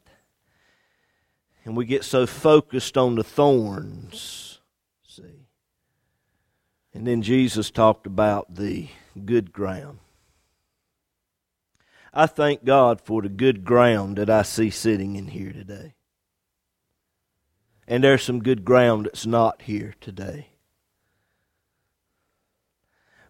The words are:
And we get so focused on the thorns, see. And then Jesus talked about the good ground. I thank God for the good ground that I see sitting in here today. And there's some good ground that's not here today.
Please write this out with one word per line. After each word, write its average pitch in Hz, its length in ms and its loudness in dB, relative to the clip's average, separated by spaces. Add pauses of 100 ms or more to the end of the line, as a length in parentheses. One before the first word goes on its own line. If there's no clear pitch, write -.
(1600)
And 110 120 -10
we 120 80 -2
get 131 200 -4
so 127 220 0
focused - 720 0
on 127 200 2
the 113 60 -2
thorns, - 1400 -4 (460)
see. - 400 -20 (1500)
And 110 120 -10
then 120 140 0
Jesus 110 500 0
talked 110 360 2
about 101 480 -2
the 90 340 -8 (360)
good 104 280 -2
ground. 98 460 -10 (2250)
I 156 120 4
thank 147 380 -2
God 127 380 4
for 110 180 -4
the 101 80 -4
good 101 340 0
ground 110 540 2
that 104 140 0
I 107 120 4
see 110 280 -2
sitting 101 460 -4
in 98 120 -12
here 98 240 -14
today. 104 420 -20 (1900)
And 123 160 -2
there's 135 200 6
some 123 200 -4
good 113 220 0
ground 117 420 4
that's - 200 -10
not 113 360 0
here 107 380 -8
today. 101 480 -14 (2750)